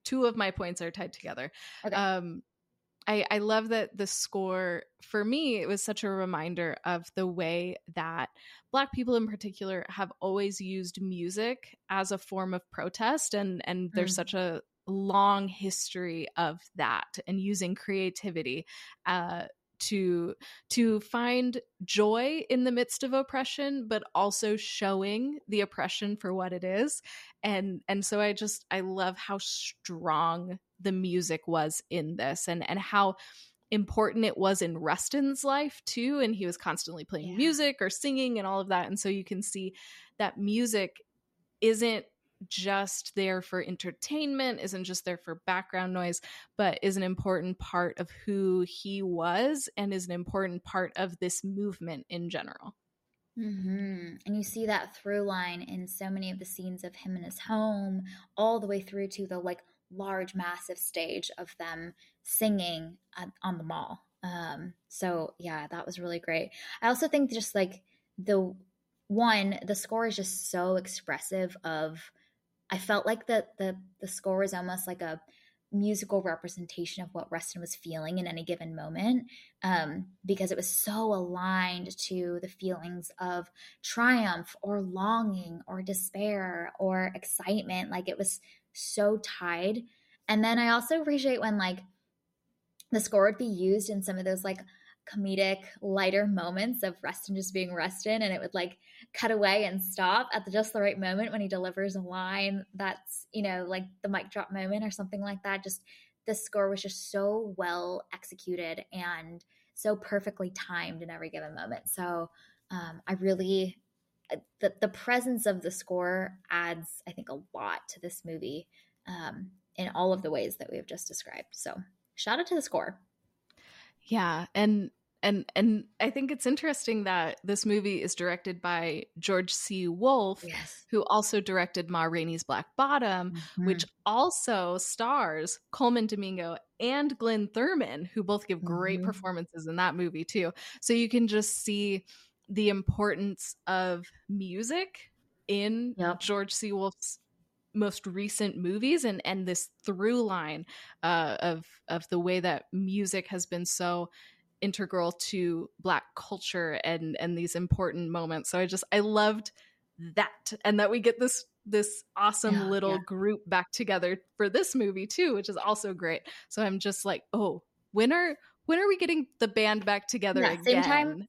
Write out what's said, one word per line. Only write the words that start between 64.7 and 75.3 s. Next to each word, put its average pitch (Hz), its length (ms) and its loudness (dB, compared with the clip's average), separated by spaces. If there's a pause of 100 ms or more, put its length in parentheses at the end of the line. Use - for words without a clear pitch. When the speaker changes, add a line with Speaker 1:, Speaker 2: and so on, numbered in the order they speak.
Speaker 2:
so 175 500 -2
yeah, 156 320 -6
that 170 140 -8
was 180 140 -10
really 170 200 -4
great. 165 320 -2 (320)
I 226 60 6
also 247 180 4
think 285 240 4
just, 220 240 -2
like, 185 260 0 (380)
the 190 360 2 (520)
one, 208 580 4
the 202 100 0
score 226 300 -2
is 214 100 0
just - 360 -6
so 185 240 2
expressive 185 880 -4
of, 160 480 -4 (580)
I 190 100 -2
felt 202 260 2
like 220 220 -2
the, 220 180 2 (120)
the, 190 200 -2 (240)
the 190 80 -8
score 190 300 0
was 196 140 2
almost 185 340 -6
like 185 140 -6
a 160 200 -6 (500)